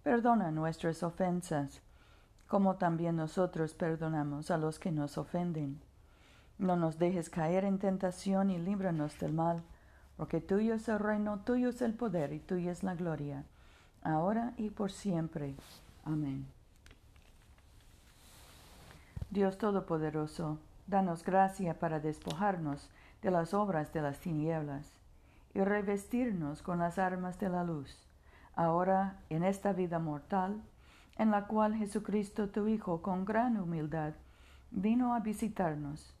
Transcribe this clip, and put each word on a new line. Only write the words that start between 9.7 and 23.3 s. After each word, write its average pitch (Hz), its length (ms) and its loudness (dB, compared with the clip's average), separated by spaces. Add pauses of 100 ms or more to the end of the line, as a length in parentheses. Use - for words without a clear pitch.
porque 165 240 -4
tuyo 214 360 2
es 220 120 -4
el 214 120 0
reino, 208 400 0
tuyo 247 280 2
es 247 140 -2
el 226 140 0
poder 170 360 0
y 151 80 -6
tuya 175 320 -2
es 170 100 -6
la 185 140 -2
gloria, 147 480 -4 (600)
ahora 196 520 0
y 214 140 -4
por 202 200 -4
siempre. 160 640 -2 (520)
Amén. 139 420 -2 (2750)
Dios 196 260 2
Todopoderoso, 156 1000 -2 (280)
danos 185 380 0
gracia 190 520 2
para 160 220 0
despojarnos 156 880 -2 (320)
de 190 100 2